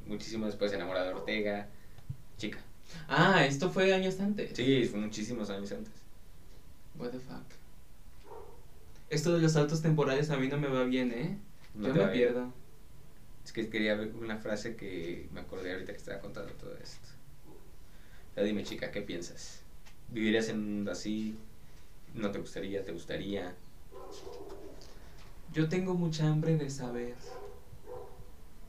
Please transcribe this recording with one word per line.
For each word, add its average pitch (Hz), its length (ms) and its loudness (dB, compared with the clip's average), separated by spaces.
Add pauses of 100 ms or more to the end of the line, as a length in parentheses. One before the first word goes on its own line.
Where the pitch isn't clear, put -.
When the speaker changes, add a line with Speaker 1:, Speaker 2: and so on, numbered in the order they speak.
Speaker 1:
muchísimo 107 380 -4
después 101 260 0
se 98 60 0
enamora 92 260 0
de 92 60 0
Ortega. 104 580 0 (680)
Chica. - 220 -4 (480)
Speaker 2:
Ah, 170 380 8
esto 143 240 2
fue 190 240 8
años 185 260 4
antes. 202 360 0
Speaker 1:
Sí, 131 300 6
fue 101 140 0
muchísimos 107 500 -2
años 101 220 -4
antes. - 220 -6 (1040)
Speaker 2:
What 123 140 -4
the 127 80 -6
fuck. 127 260 -8 (1600)
Esto 156 240 4
de 170 80 6
los 156 120 10
saltos 151 280 6
temporales 147 480 6
a 139 80 4
mí 131 100 4
no 143 100 0
me 147 120 4
va 131 140 6
bien, 127 280 4
¿eh? 151 260 0 (380)
Speaker 1:
No 104 120 0
Speaker 2:
Yo - 60 6
Speaker 1:
te 160 60 8
Speaker 2:
me - 60 8
Speaker 1:
va - 60 4
bien. 123 140 6
Speaker 2:
pierdo. 123 280 2 (880)
Speaker 1:
Es - 100 -10
que 107 160 -2
quería 107 260 4
ver 107 200 -2
una 110 220 -4
frase 110 380 -2
que 87 580 -4
me 95 80 -6
acordé 92 300 -6
ahorita 92 220 -4
que - 40 -8
estaba 98 220 -6
contando - 340 -8
todo - 240 -8
esto. - 320 -10 (1300)
Ya 104 80 4
dime, 104 200 2
chica, - 280 -4
¿qué 104 100 -4
piensas? - 640 -8 (460)
¿Vivirías 110 400 4
en 110 80 -2
un 104 180 0
mundo 104 160 0
así? 110 440 -2 (800)
¿No 104 160 0
te 92 80 -2
gustaría? 95 460 -2
¿Te 87 60 -4
gustaría? 98 640 -4 (2000)
Speaker 2:
Yo 160 140 4
tengo 185 280 2
mucha 156 340 4
hambre 156 260 6
de 139 140 2
saber. 120 460 -4 (1500)